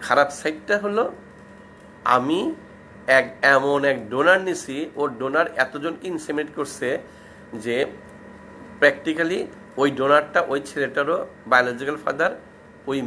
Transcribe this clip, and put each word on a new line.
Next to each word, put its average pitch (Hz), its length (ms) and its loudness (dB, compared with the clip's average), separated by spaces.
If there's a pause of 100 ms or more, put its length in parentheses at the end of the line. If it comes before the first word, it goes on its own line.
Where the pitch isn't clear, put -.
খারাপ 139 300 4
সাইডটা 156 480 -2
হলো 208 340 -2 (920)
আমি 151 500 0 (520)
এক, 131 360 4
এমন 139 420 4
এক 123 260 0
donor 160 300 4
নিছি, 160 560 -6
ও 143 120 0
donor 135 380 -2 (100)
এতজনকে 143 520 -4
inseminate 151 460 -6
করছে 139 440 -4 (560)
যে 117 320 -2 (960)
practically 160 640 0 (320)
ওই 139 140 4
ডোনারটা 135 500 2
ওই 139 200 0
ছেলেটারও 147 680 -2 (200)
biological 127 500 2
father 151 500 -4 (440)
ওই 139 160 0